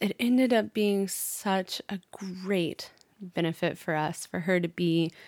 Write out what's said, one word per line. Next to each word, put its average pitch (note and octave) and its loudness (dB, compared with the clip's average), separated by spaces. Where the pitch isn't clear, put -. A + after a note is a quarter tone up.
it G3+ 0
ended B3 4
up G#3+ 2
being G3+ 2
such - -2
a G3 -6
great F#3 -4
benefit E3+ -2
for - -4
us, D#3 -2
for F3+ -6
her F3+ 2
to E3+ -2
be E3 2